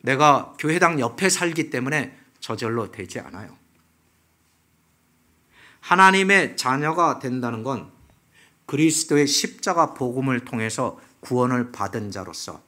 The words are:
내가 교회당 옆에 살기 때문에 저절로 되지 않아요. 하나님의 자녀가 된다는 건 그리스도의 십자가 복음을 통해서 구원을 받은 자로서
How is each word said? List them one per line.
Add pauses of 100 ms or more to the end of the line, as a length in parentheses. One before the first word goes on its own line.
내가
교회당
옆에
살기
때문에 (220)
저절로
되지
않아요. (2250)
하나님의
자녀가
된다는
건 (760)
그리스도의
십자가
복음을
통해서 (200)
구원을
받은
자로서